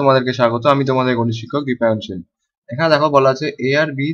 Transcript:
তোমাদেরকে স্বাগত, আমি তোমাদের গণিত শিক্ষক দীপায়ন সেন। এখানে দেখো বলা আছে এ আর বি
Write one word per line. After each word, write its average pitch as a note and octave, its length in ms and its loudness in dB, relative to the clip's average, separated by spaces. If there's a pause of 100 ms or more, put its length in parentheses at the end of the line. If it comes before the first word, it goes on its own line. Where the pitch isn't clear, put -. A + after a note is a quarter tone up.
তোমাদেরকে C3 320 2
স্বাগত, A#2 340 0
আমি C#3 180 2
তোমাদের B2+ 320 0
গণিত A#2 240 -2
শিক্ষক C#3+ 280 -6
দীপায়ন A#2 320 0
সেন। F#2 200 -10 (480)
এখানে D#3+ 240 -2
দেখো D3+ 240 2
বলা C3+ 140 4
আছে C3+ 160 -2 (120)
এ B2+ 180 -2
আর D#3 120 2 (100)
বি C#3 160 -4